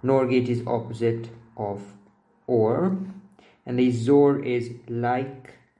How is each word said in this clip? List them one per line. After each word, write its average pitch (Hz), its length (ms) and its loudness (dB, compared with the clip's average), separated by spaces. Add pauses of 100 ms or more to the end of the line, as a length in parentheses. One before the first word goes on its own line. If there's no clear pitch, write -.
nor 131 240 4
gate 123 220 2
is 117 180 0
opposite 117 600 -2 (260)
of 101 260 -6 (680)
or. 127 500 2 (680)
And 123 140 -4
the 127 120 4
zor 139 520 4
is 123 280 -4 (180)
like 123 640 -4 (260)